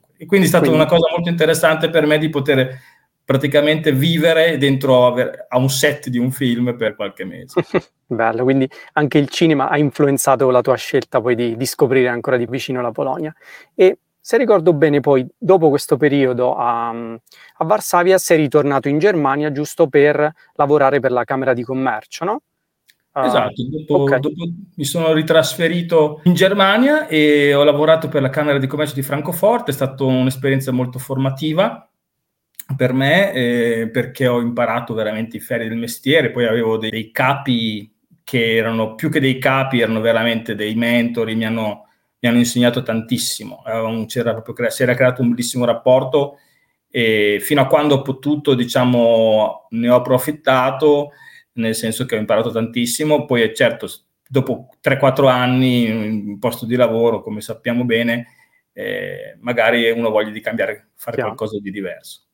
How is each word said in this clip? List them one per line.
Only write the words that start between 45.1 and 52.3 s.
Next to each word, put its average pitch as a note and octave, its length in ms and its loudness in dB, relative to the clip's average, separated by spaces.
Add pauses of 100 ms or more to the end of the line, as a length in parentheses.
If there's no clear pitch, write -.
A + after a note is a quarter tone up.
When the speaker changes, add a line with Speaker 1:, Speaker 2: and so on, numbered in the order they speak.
Speaker 1:
un A#2+ 80 2
bellissimo A#2+ 340 -2
rapporto, C3+ 760 2 (520)
e G#2+ 520 2
fino D3 200 0
a C3 60 2
quando D3 280 2
ho B2+ 60 0
potuto, C#3+ 540 -2
diciamo, A#2 1120 2
ne A#2 200 -2
ho B2 60 6
approfittato, C3+ 1160 0 (420)
nel A2+ 220 -4
senso A2+ 300 -6
che A#2 100 -6
ho G#2+ 40 0
imparato A2+ 320 0